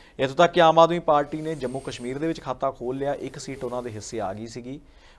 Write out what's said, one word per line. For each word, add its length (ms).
ਇੱਥੋਂ 160
ਤੱਕ 180
ਕਿ 80
ਆਮ 180
ਆਦਮੀ 200
ਪਾਰਟੀ 420
ਨੇ 140
ਜੰਮੂ 240
ਕਸ਼ਮੀਰ 400
ਦੇ 80
ਵਿੱਚ 140
ਖਾਤਾ 300
ਖੋਲ੍ਹ 280
ਲਿਆ, 140
ਇੱਕ 260
ਸੀਟ 240
ਉਹਨਾਂ 200
ਦੇ 80
ਹਿੱਸੇ 300
ਆ 120
ਗਈ 140
ਸੀਗੀ, 320